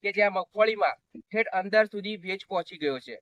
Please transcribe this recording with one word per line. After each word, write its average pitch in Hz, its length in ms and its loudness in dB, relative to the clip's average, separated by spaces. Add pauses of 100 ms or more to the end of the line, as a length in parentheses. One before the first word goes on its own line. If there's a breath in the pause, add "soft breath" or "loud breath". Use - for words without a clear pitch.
કે 202 100 -4
જ્યાં 202 200 4
મગફળીમાં 202 880 0
ઠેઠ 220 260 -2
અંદર 202 380 2
સુધી 208 320 -8
ભેજ 190 320 -8
પહોંચી 180 280 -4
ગયો 143 220 -2
છે 127 240 -14